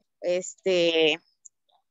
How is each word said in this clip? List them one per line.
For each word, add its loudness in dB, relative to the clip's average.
este, 0